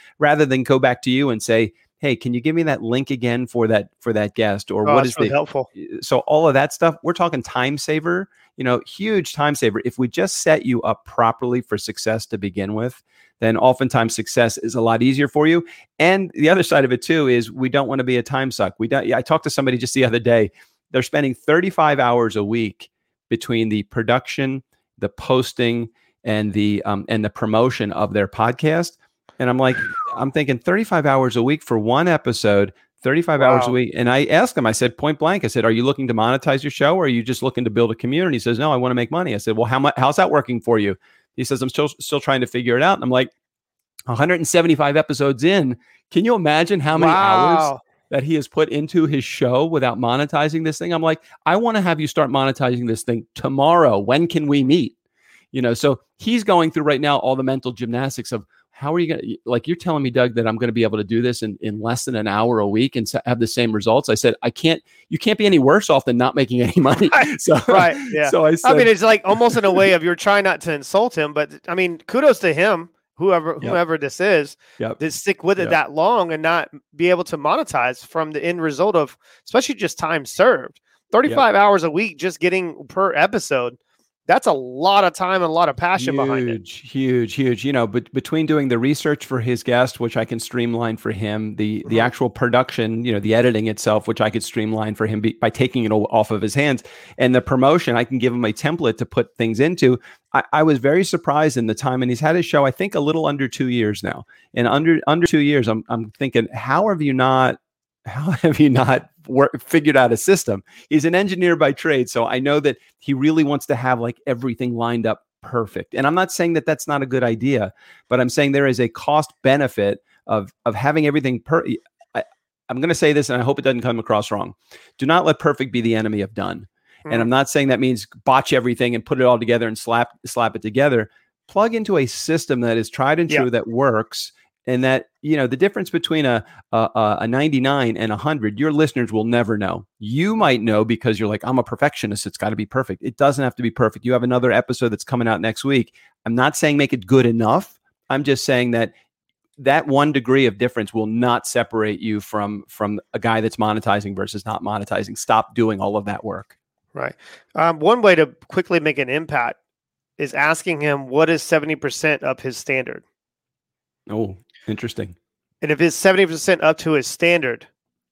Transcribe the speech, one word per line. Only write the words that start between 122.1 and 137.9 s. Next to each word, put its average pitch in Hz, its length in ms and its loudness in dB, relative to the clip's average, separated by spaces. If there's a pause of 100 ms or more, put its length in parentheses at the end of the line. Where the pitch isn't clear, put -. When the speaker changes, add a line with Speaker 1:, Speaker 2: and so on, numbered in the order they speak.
Speaker 1:
I, - 80 -4 (460)
I'm 127 140 -6
gonna 165 120 0
say 151 200 2
this, 143 160 0
and 123 100 -2
I 117 40 -2
hope 139 140 -2
it 135 40 -10
doesn't 127 180 0
come 117 180 -2
across 107 320 -2
wrong. 101 240 -6 (440)
Do 135 80 -4
not 165 180 4
let 151 140 2
perfect 139 340 -2
be 120 80 0
the 113 140 2
enemy 107 260 -2
of 95 140 -6
done. 95 320 -8 (400)
And 151 80 -4
Speaker 2:
Mm. 117 80 0
Speaker 1:
I'm 117 80 0
not 135 180 2
saying 139 200 0
that 123 120 2
means 127 260 -2 (180)
botch 135 280 4
everything 123 420 0
and 113 120 -4
put 139 120 -2
it 127 60 2
all 123 140 6
together 117 280 0
and 110 120 -6
slap, 117 320 0 (160)
slap 113 280 -2
it 107 60 -8
together. 117 480 0 (400)
Plug 220 260 0
into 214 220 -2
a 139 80 2
system 147 560 -4
that 117 160 0
is 110 140 -4
tried 143 280 0
and 170 120 -2
Speaker 2:
Yeah. 151 100 0
Speaker 1:
true, 127 120 0
that 117 160 -2
works, 117 640 -2 (340)
and 127 180 0
that, 131 220 0 (160)
you 151 160 0
know, 131 80 0
the 123 100 -2
difference 196 320 -2
between 160 380 -2
a, 120 180 0 (280)
a, 113 220 0
a, 107 280 2
a 107 40 -4
ninety-nine 135 680 0